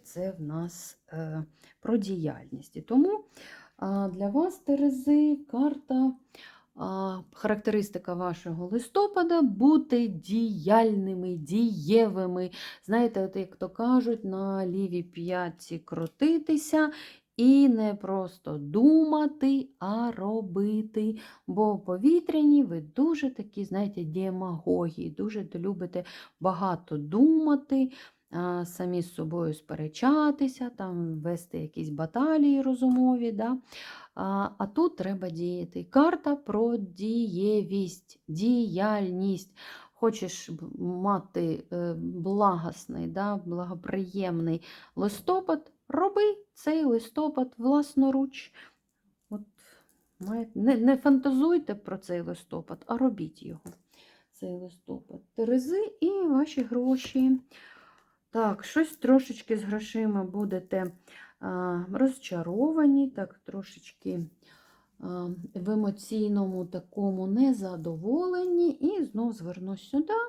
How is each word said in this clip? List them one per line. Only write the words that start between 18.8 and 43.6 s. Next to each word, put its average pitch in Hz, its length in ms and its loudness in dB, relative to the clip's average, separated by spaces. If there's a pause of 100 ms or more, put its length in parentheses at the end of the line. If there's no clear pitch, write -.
а 226 320 -4
робити. 214 1080 -2 (300)
Бо 208 300 2
повітряні, 294 840 4
ви 165 180 -4
дуже 285 480 0
такі, 208 360 -8
знаєте, 202 380 -4
демагоги, 175 1120 -2
дуже 208 380 -6
любите 180 480 -6 (360)
багато 175 580 -2
думати, 269 920 4 (400)
а, 175 340 -4
самі 180 360 -4
з 175 120 -8
собою 165 400 -4
сперечатися, 254 1160 0
там 175 500 -6
вести 170 400 -6
якісь 156 300 -8
баталії 269 720 2
розумові, 254 720 2
да? 226 260 -2 (580)
А, 196 420 -2
а 196 100 -4
тут 330 300 0
треба 185 320 -4
діяти. 175 540 -6
Карта 294 520 2
про 233 420 0
дієвість, 196 1500 -2
діяльність. 196 1300 0 (360)
Хочеш 220 560 -4
б-, 165 320 -12
мати, 180 880 -2
е, 175 260 -4
благосний, 175 1080 -2
да, 196 280 -4
благоприємний 180 1300 -4 (340)